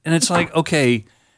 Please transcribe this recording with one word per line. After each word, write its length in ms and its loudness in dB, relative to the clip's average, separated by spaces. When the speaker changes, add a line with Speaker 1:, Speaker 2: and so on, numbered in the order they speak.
Speaker 1:
And 80 0
it's 160 0
like, 260 -2
Speaker 2:
<laughs> 60 2
Speaker 1:
okay, 440 0